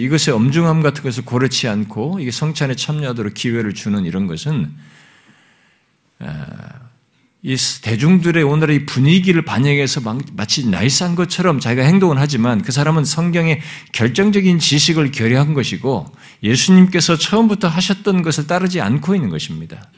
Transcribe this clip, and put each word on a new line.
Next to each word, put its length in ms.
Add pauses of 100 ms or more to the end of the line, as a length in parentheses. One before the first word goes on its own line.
이것의 340
엄중함 480
같은 200
것을 220
고려치 440
않고 520
이게 100
성찬에 440
참여하도록 600
기회를 400
주는 300
이런 220
것은, 480 (1500)
아, 640 (600)
이 100 (260)
대중들의 600
오늘의 340
이 100
분위기를 560
반영해서 580
막, 180 (140)
마치 340
나이스한 480
것처럼 460
자기가 240
행동을 340
하지만 440
그 100
사람은 320
성경의 560 (320)
결정적인 680
지식을 520
결여한 420
것이고 580 (320)
예수님께서 760
처음부터 500
하셨던 540
것을 240
따르지 340
않고 340
있는 140
것입니다. 680